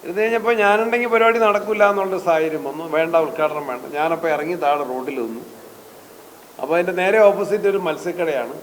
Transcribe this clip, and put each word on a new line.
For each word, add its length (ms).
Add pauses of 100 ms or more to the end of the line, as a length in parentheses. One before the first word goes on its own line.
ഇരുന്ന് 180
കഴിഞ്ഞപ്പോൾ 420
ഞാനുണ്ടെങ്കിൽ 520
പരിപാടി 300
നടക്കില്ല 460
എന്നുള്ളൊരു 380
സാഹചര്യം 400
വന്നു. 160 (100)
വേണ്ട, 180 (140)
ഉദ്ഘാടനം 440
വേണ്ട. 120 (160)
ഞാനപ്പോൾ 360
ഇറങ്ങി 280
താഴെ 200 (100)
റോഡിൽ 300
നിന്നു. 200 (1160)
അപ്പോൾ 160
അതിൻ്റെ 240
നേരെ 260
ഓപ്പോസിറ്റ് 460
ഒരു 140
മത്സ്യക്കടയാണ്. 760